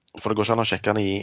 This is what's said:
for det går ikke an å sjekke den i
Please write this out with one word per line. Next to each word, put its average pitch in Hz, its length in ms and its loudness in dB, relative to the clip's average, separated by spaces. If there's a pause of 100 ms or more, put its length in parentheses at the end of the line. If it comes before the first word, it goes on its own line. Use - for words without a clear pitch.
(200)
for 107 100 -4
det 107 80 0
går 104 80 2
ikke 117 80 0
an 117 80 2
å 110 60 0
sjekke 104 240 0
den 107 100 0
i 98 220 0